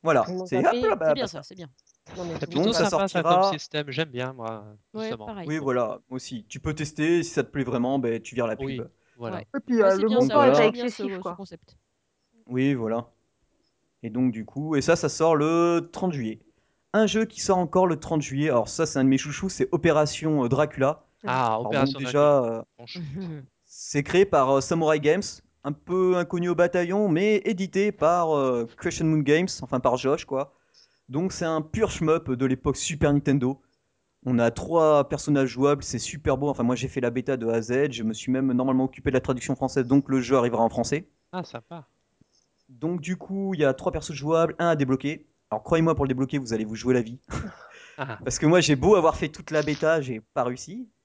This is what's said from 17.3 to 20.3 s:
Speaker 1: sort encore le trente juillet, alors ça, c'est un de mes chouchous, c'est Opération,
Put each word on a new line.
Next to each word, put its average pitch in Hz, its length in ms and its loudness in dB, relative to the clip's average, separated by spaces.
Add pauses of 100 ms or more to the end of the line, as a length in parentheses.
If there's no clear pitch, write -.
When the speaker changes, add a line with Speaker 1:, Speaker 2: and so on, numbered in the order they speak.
Speaker 1:
sort 190 180 2
encore 185 300 2
le 160 100 0
trente 156 240 -2
juillet, 143 280 -2
alors 117 180 2
ça, 160 180 -2
c'est 139 140 -2
un 131 40 4
de 135 40 6
mes 131 100 4
chouchous, 147 300 -6
c'est - 240 -2
Opération, 151 720 2